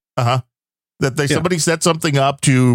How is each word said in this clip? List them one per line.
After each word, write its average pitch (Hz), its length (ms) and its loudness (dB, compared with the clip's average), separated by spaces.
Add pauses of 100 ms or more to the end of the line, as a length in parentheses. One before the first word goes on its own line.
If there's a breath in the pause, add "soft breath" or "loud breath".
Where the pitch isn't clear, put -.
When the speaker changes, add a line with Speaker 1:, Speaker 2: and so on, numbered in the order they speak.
(160)
Speaker 1:
Uh-huh. 123 240 0 (600)
That 135 160 -2
they, 147 100 0
Speaker 2:
Yeah. 147 100 0
Speaker 1:
somebody 175 220 -2
set 165 260 -2
something 160 340 0
up 139 240 0
to 127 320 2